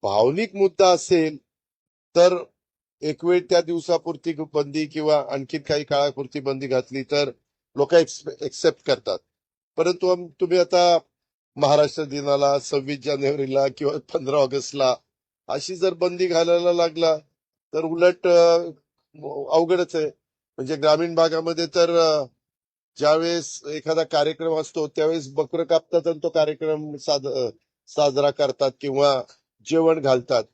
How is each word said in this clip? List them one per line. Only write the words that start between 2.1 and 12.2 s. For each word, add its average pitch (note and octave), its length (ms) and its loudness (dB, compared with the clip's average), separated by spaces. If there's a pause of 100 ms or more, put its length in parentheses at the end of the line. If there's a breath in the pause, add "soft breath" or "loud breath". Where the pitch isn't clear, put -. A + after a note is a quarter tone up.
तर F3 280 4 (560)
एक D3+ 240 -6
वेळ F3+ 260 2
त्या F3 100 4
दिवसापुरती E3 720 -4 (200)
बंदी D3 340 -2
किंवा D3+ 440 0
आणखी C#3 280 -6
काही D3 260 -4
काळापुरती C#3+ 560 -2
बंदी C3+ 260 -6
घातली B2+ 360 -4
तर C#3+ 280 -2 (460)
लोक C#3+ 180 0
एक्स-, D#3 360 2 (100)
एक्सेप्ट - 460 -4
करतात. A#2+ 320 -2 (580)
परंतु F3+ 320 -2
आम-, F3+ 200 -2 (120)
तुम्ही F3+ 180 0
आता F3 400 4 (580)
महाराष्ट्र D3 480 2
दिनाला, C#3 540 0